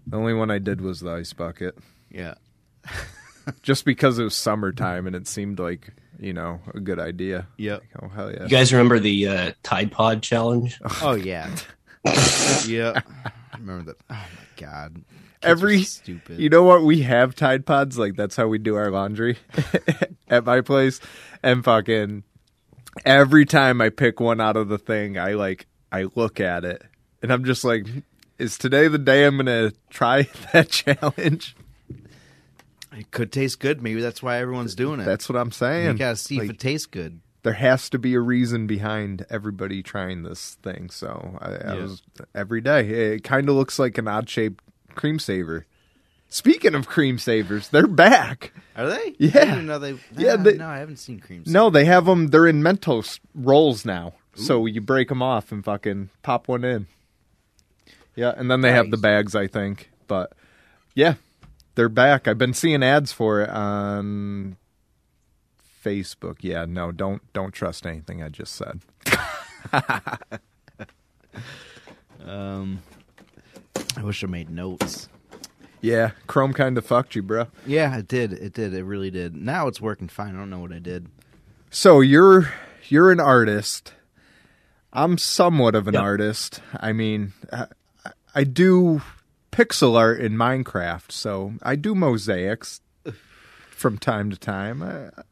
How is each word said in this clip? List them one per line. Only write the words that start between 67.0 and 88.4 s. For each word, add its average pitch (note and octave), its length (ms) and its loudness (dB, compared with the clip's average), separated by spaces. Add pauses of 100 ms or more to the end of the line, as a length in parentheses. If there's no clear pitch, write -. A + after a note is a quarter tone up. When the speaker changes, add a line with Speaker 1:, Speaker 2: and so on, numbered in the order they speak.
Speaker 1:
don't F#2+ 220 -8
trust - 340 -10
anything E2 340 -14
I D#2 80 -12
just - 240 -16
said. - 280 -14 (240)
<laughs> - 1300 -6 (1900)
Speaker 2:
Um, G2 540 -10 (1160)
I G#2+ 80 -10
wish G#2 200 -8
I F#2+ 40 -6
made E2+ 220 -10
notes. F2+ 580 -10 (760)
Speaker 1:
Yeah, A2+ 300 0 (140)
Chrome C3+ 280 0
kinda C3 280 0
fucked B2 340 0
you, G#2+ 60 -4
bro. A2 260 -4 (180)
Speaker 2:
Yeah, C#3 320 -2
it G#2 100 -10
did. A#2 260 -4
It G2 200 -12
did. G#2 200 -6
It F#2 100 -10
really G2 280 -8
did. F2 240 -10
Now C3+ 320 -6
it's - 120 -8
working G#2 280 -8
fine. G2+ 280 -12
I F#2+ 40 -12
don't G2 100 -14
know F2+ 100 -12
what F2 140 -12
I E2+ 60 -16
did. F2 280 -12 (640)
Speaker 1:
So D#3+ 320 8
you're, E3 500 8 (380)
you're E3+ 220 6
an F3 80 4
artist. A#2 760 2 (960)
I'm E3 260 0
somewhat C#3+ 580 4
of G#2 120 0
an G#2 60 0
Speaker 2:
Yep. G2+ 100 2
Speaker 1:
artist. G#2 580 -4 (180)
I A2 140 -4
mean, G#2+ 400 -4 (200)
I, A#2+ 140 -10 (640)
I C#3+ 100 0